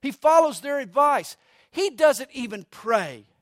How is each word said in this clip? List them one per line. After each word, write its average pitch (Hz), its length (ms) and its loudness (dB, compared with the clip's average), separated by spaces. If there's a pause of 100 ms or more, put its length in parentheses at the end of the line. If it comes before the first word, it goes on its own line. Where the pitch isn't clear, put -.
He 277 100 -6
follows 302 500 2
their 285 200 -4
advice. 254 560 -2 (340)
He 381 200 -4
doesn't 262 420 0
even 214 320 -10
pray. 165 640 -6 (160)